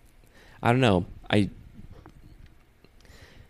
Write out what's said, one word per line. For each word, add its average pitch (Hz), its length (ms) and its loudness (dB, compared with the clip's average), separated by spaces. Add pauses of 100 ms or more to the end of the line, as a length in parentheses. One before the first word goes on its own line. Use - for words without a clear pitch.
(640)
I 113 80 0
don't 127 120 0
know. 101 240 2 (240)
I, 101 180 0 (2000)